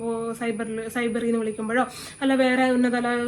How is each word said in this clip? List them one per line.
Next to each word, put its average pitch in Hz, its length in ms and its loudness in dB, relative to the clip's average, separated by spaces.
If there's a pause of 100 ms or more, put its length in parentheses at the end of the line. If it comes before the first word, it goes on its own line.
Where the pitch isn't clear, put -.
(400)
സൈബറിൽ, 220 400 -4 (160)
സൈബറിൽ 233 320 -2
നിന്ന് 226 160 2
വിളിക്കുമ്പോഴോ 220 400 0 (380)
അല്ല 269 140 2
വേറെ 254 300 4 (100)
ഉന്നതല 247 320 2 (200)